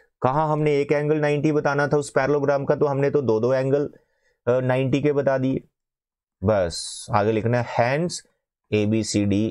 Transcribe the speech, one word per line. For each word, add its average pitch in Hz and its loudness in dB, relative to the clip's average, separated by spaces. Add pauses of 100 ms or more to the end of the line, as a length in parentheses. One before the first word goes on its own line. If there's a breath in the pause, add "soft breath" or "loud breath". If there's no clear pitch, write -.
(220 soft breath)
कहाँ 151 2
हमने 151 0
एक 143 0
एंगल 147 0
नाइंटी 147 0
बताना 147 0
था 143 0
उस 143 -2
पैरेललोग्राम 139 0
का, 143 0
तो 139 0
हमने 139 0
तो 139 0
दो 110 2
दो 123 2
एंगल, 135 0 (580 soft breath)
अ, 127 2
नाइंटी 131 0
के 147 2
बता 139 0
दिए। 131 -2 (760)
बस 95 -2
आगे 107 2
लिखना 117 0
है, 123 -2
hence 170 -4 (580)
A 107 2
B 110 0
C 104 0
D 104 0